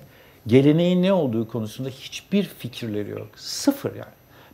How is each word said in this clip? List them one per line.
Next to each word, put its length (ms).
geleneğin 560
ne 100
olduğu 360
konusunda 400
hiçbir 540
fikirleri 680
yok. 260
Sıfır 580
yani. 200